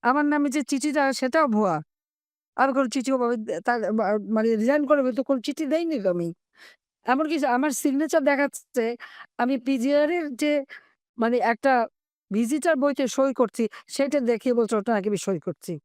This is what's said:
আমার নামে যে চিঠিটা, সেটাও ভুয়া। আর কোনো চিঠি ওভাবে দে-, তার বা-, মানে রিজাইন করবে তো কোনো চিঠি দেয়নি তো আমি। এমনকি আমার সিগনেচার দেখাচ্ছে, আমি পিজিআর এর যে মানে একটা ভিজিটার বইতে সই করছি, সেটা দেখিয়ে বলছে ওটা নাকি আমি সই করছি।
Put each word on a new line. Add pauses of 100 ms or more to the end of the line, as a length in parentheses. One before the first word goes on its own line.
আমার
নামে
যে
চিঠিটা,
সেটাও
ভুয়া। (800)
আর
কোনো
চিঠি
ওভাবে
দে-,
তার (140)
বা-, (100)
মানে
রিজাইন
করবে
তো
কোনো
চিঠি
দেয়নি
তো
আমি। (800)
এমনকি
আমার
সিগনেচার
দেখাচ্ছে, (420)
আমি
পিজিআর
এর
যে (540)
মানে
একটা (580)
ভিজিটার
বইতে
সই
করছি, (180)
সেটা
দেখিয়ে
বলছে
ওটা
নাকি
আমি
সই
করছি। (120)